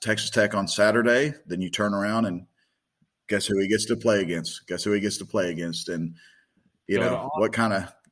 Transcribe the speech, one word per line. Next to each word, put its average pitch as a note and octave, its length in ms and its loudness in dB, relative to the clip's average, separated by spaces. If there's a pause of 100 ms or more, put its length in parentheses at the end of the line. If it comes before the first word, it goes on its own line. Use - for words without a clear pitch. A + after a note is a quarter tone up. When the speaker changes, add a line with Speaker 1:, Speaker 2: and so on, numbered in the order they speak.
Speaker 1:
Texas A2 280 -2
Tech G#2 240 2
on G2 140 0
Saturday, A#2+ 680 4 (140)
then F2+ 140 -4
you F2+ 80 -4
turn G#2 240 0
around G#2+ 320 0
and F2 200 -4 (840)
guess G2+ 200 0
who G2+ 120 0
he G2 80 2
gets G#2+ 180 2
to A#2 100 0
play A2 260 2
against? E2 460 -6
Guess F2 160 -6
who G#2 80 0
he G#2 80 4
gets G2+ 180 -2
to F#2+ 80 -10
play F#2 240 0
against? E2+ 400 -6
And, E2 260 -4 (720)
you F#2+ 100 2
Speaker 2:
Go A2+ 60 2
to A#2+ 60 2
Speaker 1:
know, - 80 0
Speaker 2:
Auburn. C3 120 -6 (120)
Speaker 1:
what A2 120 0
kinda, G#2 420 0 (160)